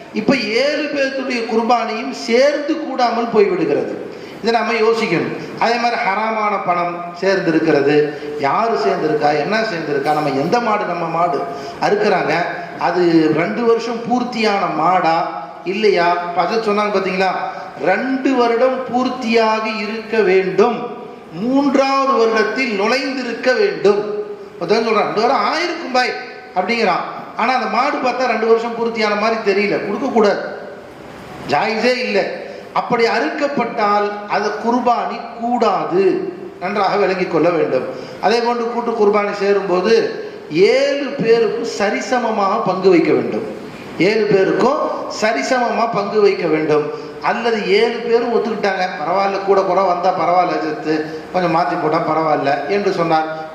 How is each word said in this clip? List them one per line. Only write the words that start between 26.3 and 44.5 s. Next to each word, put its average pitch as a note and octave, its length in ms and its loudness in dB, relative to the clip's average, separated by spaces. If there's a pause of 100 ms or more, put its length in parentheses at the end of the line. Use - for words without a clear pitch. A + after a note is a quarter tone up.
அப்படிங்கிறான். G3+ 480 0 (340)
ஆனா A#3+ 180 0
அந்த A3+ 120 -2
மாடு B3+ 300 -2
பார்த்தா B3 300 -2
ரெண்டு A3 200 0
வருஷம் A3+ 300 2
பூர்த்தியான A3 440 -2
மாதிரி A3+ 200 0 (120)
தெரியல, F#3+ 340 0
கொடுக்க A3 220 -4
கூடாது, G#3 320 4 (1080)
ஜாயிஸே A3 500 0
இல்லை. G#3 240 0 (500)
அப்படி A#3 320 0
அறுக்கப்பட்டால் A3+ 1040 0 (180)
அது G3+ 220 0 (120)
குர்பானி A#3 580 0 (200)
கூடாது, G3 920 0 (280)
நன்றாக G3 360 0
விளங்கிக் F#3 360 0
கொள்ள E3 180 4
வேண்டும். C#3 340 0 (360)
அதே A3+ 200 2
போன்று A#3 240 0
கூட்டு A#3 260 -2
குர்பானி G3+ 420 2
சேரும்போது G3 920 2 (260)
ஏழு C4+ 540 4 (180)
பேருக்கும் A3+ 460 2 (100)
சரிசமமாக A3 880 0
பங்கு F#3 240 4
வைக்க D#3+ 220 6
வேண்டும். A2 300 0 (560)
ஏழு G#3 260 2
பேருக்கும் G3+ 680 2 (260)